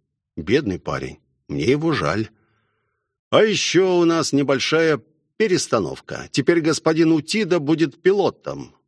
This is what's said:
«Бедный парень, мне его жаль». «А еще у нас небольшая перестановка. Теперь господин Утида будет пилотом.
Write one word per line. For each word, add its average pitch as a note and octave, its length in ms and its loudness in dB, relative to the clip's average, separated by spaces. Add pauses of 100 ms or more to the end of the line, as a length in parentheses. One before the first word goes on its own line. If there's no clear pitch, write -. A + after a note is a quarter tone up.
(360)
«Бедный F#2 440 -2
парень, C2+ 380 -8 (280)
мне D2 180 -6
его D3 280 0
жаль». G2+ 360 -2 (1000)
«А D#3+ 140 6
еще F#3 540 2
у F3 60 4
нас E3 280 0
небольшая C#3+ 680 0 (360)
перестановка. B2 960 -2
Теперь E3+ 280 2
господин D#3+ 520 2
Утида E3 480 0
будет D3+ 420 -2
пилотом. C#3+ 720 -2 (140)